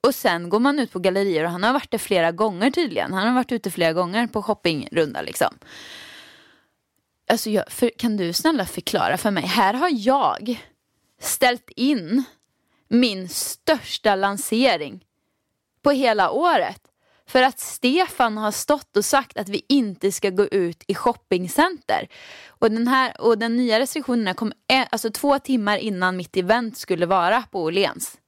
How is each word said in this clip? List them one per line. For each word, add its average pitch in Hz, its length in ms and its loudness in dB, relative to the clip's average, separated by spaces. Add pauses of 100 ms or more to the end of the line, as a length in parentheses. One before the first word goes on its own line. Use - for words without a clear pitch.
Och 262 140 4
sen 175 340 0
går 208 100 2
man 285 200 2
ut 233 120 -2
på 185 80 -8
gallerier, 185 440 2
och 175 80 -2
han 175 120 -4
har 240 100 2
varit - 180 -2
där 226 60 -2
flera 170 340 2
gånger 202 400 0
tydligen. 185 420 -2
Han 190 140 0
har 247 80 2
varit 254 160 0
ute 208 200 -4
flera 165 220 0
gånger 185 340 -2
på 220 160 -4
shoppingrunda, 156 800 -2
liksom. - 320 -2 (1800)
Alltså, 233 200 -2
jag, - 220 -2
för, - 260 0
kan 214 200 -2
du 175 160 -2
snälla 277 320 0
förklara 175 520 -2
för 208 140 -2
mig? 175 120 -2
Här 190 300 2
har 320 200 0
jag 226 720 0 (580)
ställt - 540 0
in 240 480 0 (640)
min 208 420 0
största - 840 -2
lansering 190 880 0 (800)
på 285 80 4
hela 233 400 2
året. 262 500 0 (460)
För 254 140 4
att 254 180 2
Stefan 254 760 0
har 214 140 -2
stått - 460 -2
och 208 80 2
sagt - 320 0
att 196 120 -8
vi 202 200 -6
inte 208 420 2
ska - 180 -2
gå 190 160 2
ut 175 420 -2
i 190 80 -2
shoppingcenter. - 1120 -2 (400)
Och 220 240 0
den 226 160 0
här, 262 340 0
och 220 160 4
den 233 200 -2
nya 233 220 2
restriktionerna 240 540 -2
kom 214 180 -4 (160)
e-, 262 240 2
alltså - 200 -4
två 277 280 0
timmar 208 380 0
innan 185 400 -2
mitt 180 200 -6
event 214 400 0
skulle 175 280 -2
vara 190 360 2 (100)
på 185 120 -4
Åhléns. 170 540 -2 (100)